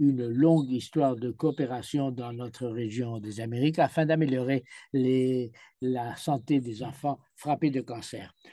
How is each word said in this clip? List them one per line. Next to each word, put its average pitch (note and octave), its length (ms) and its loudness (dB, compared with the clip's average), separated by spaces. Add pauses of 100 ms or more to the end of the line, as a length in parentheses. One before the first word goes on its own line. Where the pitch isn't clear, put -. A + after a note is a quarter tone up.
une C3+ 260 4
longue C#3 440 4
histoire C3 460 0
de A#2 140 -4
coopération C3+ 800 -2
dans A#2+ 220 -8
notre A#2+ 340 -8
région A2+ 520 -4
des G#2 220 -8
Amériques B2 380 0
afin D#3+ 280 2
d'améliorer C3+ 580 2 (300)
les, C3 580 2 (300)
la B2+ 340 -4
santé C#3 440 0
des A#2 220 -6
enfants - 360 -4 (180)
frappés D3 340 0
de C3 120 -2
cancer. A2+ 500 -12 (200)